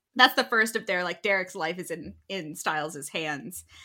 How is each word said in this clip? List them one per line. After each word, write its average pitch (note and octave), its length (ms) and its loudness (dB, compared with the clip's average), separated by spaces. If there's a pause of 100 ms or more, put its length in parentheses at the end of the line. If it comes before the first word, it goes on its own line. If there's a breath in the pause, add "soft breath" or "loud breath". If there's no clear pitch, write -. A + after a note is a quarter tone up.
(160)
that's B3 180 8
the C4 80 4
first A3+ 320 2
of A3 120 -2
their, F3+ 180 2
like, F3 180 -4
Derek's F#3+ 320 0
life F3 240 -2
is F3 140 -8
in, E3+ 220 -8 (140)
in D#3 280 -6
Stiles's D3+ 540 -4
hands. D#3 540 -6 (200 loud breath)